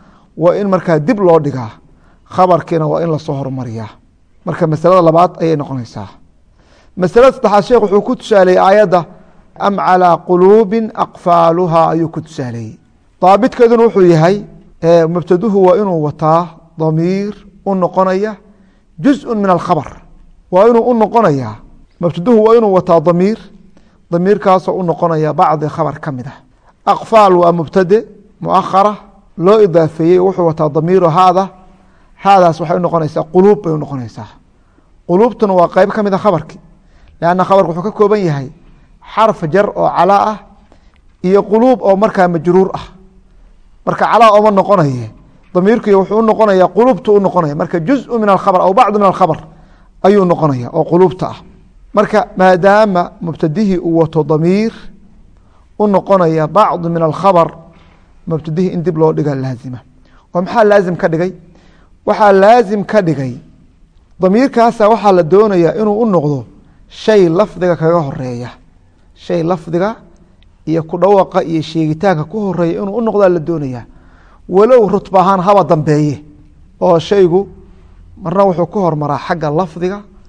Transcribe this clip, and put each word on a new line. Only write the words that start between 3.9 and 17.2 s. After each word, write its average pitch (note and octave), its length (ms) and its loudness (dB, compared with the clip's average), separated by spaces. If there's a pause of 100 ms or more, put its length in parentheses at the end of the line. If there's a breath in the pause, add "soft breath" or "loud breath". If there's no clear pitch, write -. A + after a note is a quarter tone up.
Marka E3+ 220 -4
masalada E3 360 2
labaad E3 300 2 (100)
ayay D#3+ 140 0
noqonaysaa. B2+ 520 -12 (880 soft breath)
Masalada A#3 360 2
saddexaad G#3 320 0
sheekh A#3 180 2
wuxuu G3+ 200 0
ku B3 140 -4
tusaaleeyey F#3 440 2
aayadda, F#3 440 2 (540 soft breath)
"Am G3 180 -2
calaa F3+ 400 2 (100)
quluubin G3+ 680 2
aqfaaluhaa," E3+ 1000 0
ayuu D#3+ 160 -2
ku E3 120 -10
tusaaleeyey. A#2 580 -12 (440)
Daabitkeeduna A3+ 640 2
wuxuu G3 220 2
yahay, F3 380 2 (380)
ee, E3 240 4
mubtaduhu F3+ 600 0
waa F3+ 100 4
inuu F#3+ 260 -2
wataa D#3+ 440 -2 (320)
damiir E3+ 560 -2 (300)